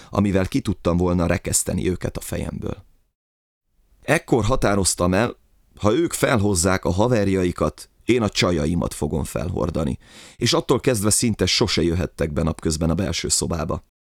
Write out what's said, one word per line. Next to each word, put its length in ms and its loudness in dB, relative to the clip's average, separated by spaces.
amivel 380 2
ki 140 -2
tudtam 360 -2
volna 280 2
rekeszteni 640 -2
őket 280 -6
a 40 -8
fejemből. 640 -8
Ekkor 420 2
határoztam 680 2
el, 240 0
ha 180 2
ők 200 0
felhozzák 720 0
a 60 2
haverjaikat, 960 0
én 180 2
a 80 2
csajaimat 640 0
fogom 300 -4
felhordani, 720 -4
és 160 0
attól 260 2
kezdve 300 2
szinte 360 2
sose 360 2
jöhettek 520 0
be 100 0
napközben 460 -2
a 60 0
belső 320 -4
szobába. 600 -2